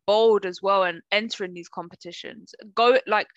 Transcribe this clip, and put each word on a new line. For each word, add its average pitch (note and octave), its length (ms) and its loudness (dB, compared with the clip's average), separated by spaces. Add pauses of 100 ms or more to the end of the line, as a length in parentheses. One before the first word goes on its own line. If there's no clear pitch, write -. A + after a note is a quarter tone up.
bold G#3 400 4
as F3+ 160 -8
well G3 220 2
and E3+ 260 -4
entering G#3 420 -4
these F3 160 -16
competitions. - 840 -16 (200)
Go, A#3+ 320 4
like, G#3+ 200 0 (100)